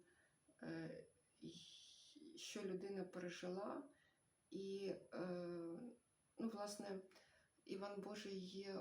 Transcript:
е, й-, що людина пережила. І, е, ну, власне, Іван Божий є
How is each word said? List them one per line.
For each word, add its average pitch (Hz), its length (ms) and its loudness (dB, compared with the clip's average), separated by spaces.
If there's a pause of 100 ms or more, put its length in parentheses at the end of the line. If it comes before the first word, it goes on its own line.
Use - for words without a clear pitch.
(640)
е, 165 400 -2 (380)
й-, - 960 -12
що - 240 -2
людина 190 420 2
пережила. 185 800 2 (720)
І, 196 380 4 (200)
е, - 60 0 (1160)
ну, 226 120 4
власне, 202 520 2 (640)
Іван 196 360 2
Божий 202 380 0
є 190 420 0